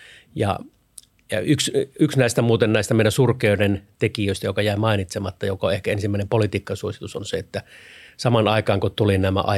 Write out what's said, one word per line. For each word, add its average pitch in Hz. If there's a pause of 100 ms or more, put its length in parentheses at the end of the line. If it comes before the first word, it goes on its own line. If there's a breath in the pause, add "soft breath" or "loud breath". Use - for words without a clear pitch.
(360 loud breath)
ja, 101 (720)
ja 107
yksi, 127 (280)
yksi 143
näistä 120
muuten 113
näistä 110
meidän 110
surkeuden 104 (160)
tekijöistä, 104
joka 101
jäi 104
mainitsematta, 101
joka 98
on 87
ehkä 98
ensimmäinen 101
politiikkasuositus, -
on -
se, -
että - (540 loud breath)
samaan 117
aikaan 104
kun 101
tuli 104
nämä 95 (140)